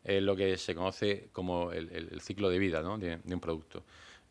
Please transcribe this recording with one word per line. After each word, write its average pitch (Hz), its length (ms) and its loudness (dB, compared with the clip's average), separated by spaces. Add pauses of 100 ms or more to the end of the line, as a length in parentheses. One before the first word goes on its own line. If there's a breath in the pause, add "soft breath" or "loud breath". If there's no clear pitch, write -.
es 98 180 4
lo 98 140 4
que 95 220 2
se - 180 -2
conoce 101 560 0
como 87 400 0
el, 82 180 -4
el, 85 220 -8
el 85 80 -8
ciclo 98 300 0
de 90 100 4
vida, 82 220 2
¿no?, 98 160 -2
de, 85 260 -4
de 90 100 -4
un 87 60 0
producto. 82 460 -6 (460 loud breath)